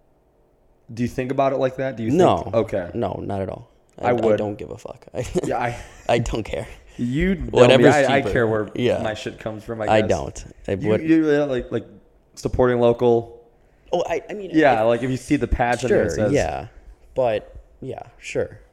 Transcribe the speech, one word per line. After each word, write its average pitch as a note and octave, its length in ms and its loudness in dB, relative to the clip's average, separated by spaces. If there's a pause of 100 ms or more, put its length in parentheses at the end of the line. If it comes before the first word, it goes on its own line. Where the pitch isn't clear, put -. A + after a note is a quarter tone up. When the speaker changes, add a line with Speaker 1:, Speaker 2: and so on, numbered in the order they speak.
(920)
Speaker 1:
do A2+ 100 -6
you A#2+ 60 -2
think B2+ 220 -6
about C3+ 220 0
it C3+ 60 -2
like C3 180 -2
that? C3 200 -6
Do A#2 80 -8
you A2+ 60 -2
Speaker 2:
No. C#3+ 280 4
Speaker 1:
think? G2 160 -6
Okay. G2+ 400 -2
Speaker 2:
No, G#2+ 280 -4
not G2 200 -6
at F#2+ 60 -6
all. - 200 -14 (320)
I, B2 100 -2
Speaker 1:
I - 20 2
would. A2+ 220 2
Speaker 2:
I - 20 0
don't G#2+ 200 -4
give - 140 -12
a - 80 -14
fuck. - 320 -18
<laughs> - 40 -18
I, A#2+ 120 -6 (180)
Speaker 1:
Yeah, A#2+ 140 -4
I A#2+ 180 -4 (320)
Speaker 2:
I A#2+ 100 4
don't A#2 260 -4
care. - 240 -8 (280)
Speaker 1:
You D3 400 -2
know B2+ 140 -8
Speaker 2:
Whatever's B2 440 8
Speaker 1:
me. C#3+ 120 4
I, C3 100 2
I C#3 40 2
Speaker 2:
cheaper. G#2 120 -2
Speaker 1:
care A#2+ 140 2
where G#2+ 280 -2
Speaker 2:
Yeah. A2 280 0
Speaker 1:
my G#2+ 120 -4
shit - 240 -10
comes G#2+ 260 -10
from, A2+ 180 -8
I - 40 -4
Speaker 2:
I A2 140 4
Speaker 1:
guess. G2+ 80 2
Speaker 2:
don't. D#2+ 360 -2 (240)
I - 40 0
Speaker 1:
You, G2 160 -2
Speaker 2:
would G#2+ 140 2
Speaker 1:
you, D#3+ 280 4
uh, D3 160 2
like, B2 240 -4
like, A#2 160 -4 (480)
supporting B2 460 2
local. A#2+ 640 2 (480)
Speaker 2:
Oh, F3 160 -2
I, E3 220 -4
I E3+ 40 -12
mean, G3 200 -12
Speaker 1:
Yeah, C#3 260 4
Speaker 2:
I A2 40 2
Speaker 1:
like, A#2 180 2
if C3 80 -2
you C3 60 -2
see D3 200 -2
the A#2 120 -2
pageant B2 420 0
Speaker 2:
Sure, F3 120 4
Speaker 1:
and - 80 0
it - 40 -4
says G#2+ 180 0
Speaker 2:
yeah. D#2+ 360 -2 (460)
But, A#2+ 420 -2 (240)
yeah, C3+ 220 -12 (160)
sure. - 420 -8 (120)